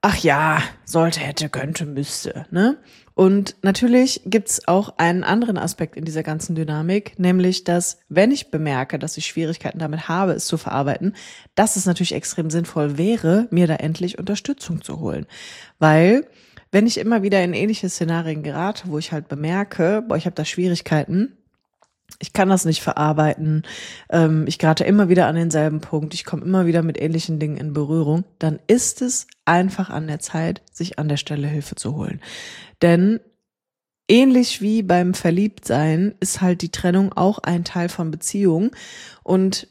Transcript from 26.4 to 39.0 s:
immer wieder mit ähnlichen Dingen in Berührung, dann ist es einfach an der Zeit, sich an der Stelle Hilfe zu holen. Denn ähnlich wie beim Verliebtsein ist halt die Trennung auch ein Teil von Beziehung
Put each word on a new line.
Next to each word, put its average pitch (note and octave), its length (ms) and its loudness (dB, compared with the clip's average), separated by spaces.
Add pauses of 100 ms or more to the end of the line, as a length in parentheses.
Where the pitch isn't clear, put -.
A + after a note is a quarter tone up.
immer F#3 220 2
wieder E3 160 2
mit E3 180 -4
ähnlichen D#3+ 380 -2
Dingen D3+ 180 -4
in D3+ 160 -6
Berührung, D3+ 520 0 (140)
dann D#3 280 -2
ist - 360 2
es B3 240 -4 (180)
einfach F#3 460 2
an D#3 160 -6
der D3+ 140 -8
Zeit, E3 420 -6 (100)
sich - 260 -8
an D3+ 100 -2
der C#3+ 80 0
Stelle C#3+ 320 -6
Hilfe D3 260 -6
zu C3+ 220 -6
holen. - 240 -8 (600)
Denn F3 380 6 (880)
ähnlich B3 520 6
wie G#3+ 220 0
beim F3+ 320 2
Verliebtsein E3+ 1080 0
ist - 200 -4
halt F3+ 220 2
die E3+ 80 -6
Trennung F#3+ 420 0
auch G3 260 2
ein E3+ 260 -2
Teil F3 240 -4
von E3 220 -6
Beziehung F#3 600 0 (520)